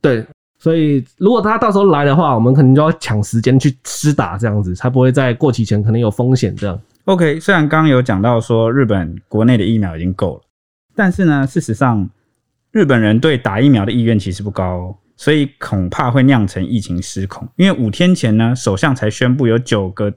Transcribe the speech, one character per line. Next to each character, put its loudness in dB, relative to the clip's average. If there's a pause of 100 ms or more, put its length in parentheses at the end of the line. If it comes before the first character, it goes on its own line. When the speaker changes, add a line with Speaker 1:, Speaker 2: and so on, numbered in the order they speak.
Speaker 1:
对， 0 (340)
所 0
以 0 (140)
如 2
果 2
他 0
到 0
时 0
候 4
来 2
的 2
话， 2
我 0
们 4
可 4
能 6
就 6
要 2
抢 -4
时 -4
间 2
去 2 (100)
施 -2
打 -4
这 -4
样 0
子， -4
才 -4
不 0
会 4
在 0
过 0
期 -2
前 0
可 0
能 0
有 0
风 0
险 -2
这 -8
样。 -6 (280)
Speaker 2:
OK， 0
虽 0
然 2
刚 2
刚 4
有 4
讲 -2
到 2
说 0
日 2
本 -2 (140)
国 0
内 4
的 0
疫 0
苗 -4
已 -10
经 -2
够 -4
了， -20 (520)
但 0
是 -2
呢， 2
事 -4
实 -6
上 0 (640)
日 2
本 2
人 2
对 2
打 -4
疫 4
苗 4
的 -4
意 0
愿 2
其 -6
实 -8
不 -6
高 -4
哦， -10 (200)
所 -2
以 0
恐 -4
怕 -2
会 2
酿 4
成 -6
疫 -4
情 -6
失 -8
控。 -14
因 2
为 0
五 -2
天 0
前 0
呢， 0
首 -2
相 0
才 -2
宣 0
布 0
有 2
九 -2
个 -4